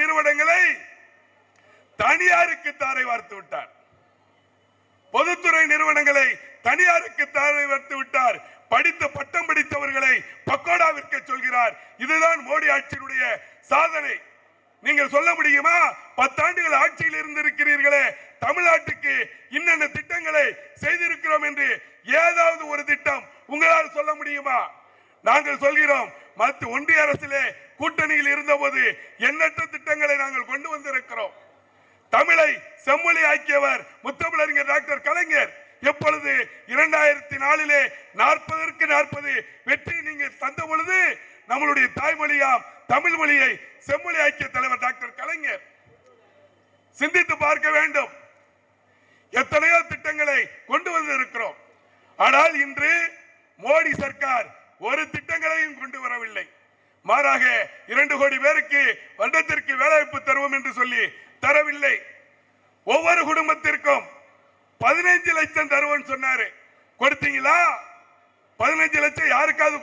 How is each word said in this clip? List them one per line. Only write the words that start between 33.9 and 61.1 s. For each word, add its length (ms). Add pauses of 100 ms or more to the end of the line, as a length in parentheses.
முத்தமிழறிஞர் 640
டாக்டர் 360
கலைஞர். 440 (400)
எப்பொழுது 420 (420)
இரண்டாயிரத்தி 720
நாலிலே 360 (400)
நாற்பதற்கு 720
நாற்பது 400 (360)
வெற்றி 280 (120)
நீங்கள் 340
தந்த 180 (100)
பொழுது, 280 (520)
நம்மளுடைய 360 (140)
தாய்மொழியாம் 680 (260)
தமிழ் 280
மொழியை 300 (380)
செம்மொழி 380
ஆக்கிய 300
தலைவர் 280
டாக்டர் 360
கலைஞர். 420 (1400)
சிந்தித்து 460
பார்க்க 340
வேண்டும். 340 (1200)
எத்தனையோ 460 (140)
திட்டங்களை 480 (300)
கொண்டு 260
வந்திருக்கிறோம். 600 (600)
ஆனால் 360 (100)
இன்று 300 (640)
மோடி 420
சர்க்கார் 460 (400)
ஒரு 140 (100)
திட்டங்களையும் 680
கொண்டு 200
வரவில்லை. 460 (580)
மாறாக 400 (480)
இரண்டு 280
கோடி 240
பேருக்கு 360 (380)
வருடத்திற்கு 640
வேலைவாய்ப்பு 380 (100)
தருவோம் 280
என்று 220
சொல்லி 240 (420)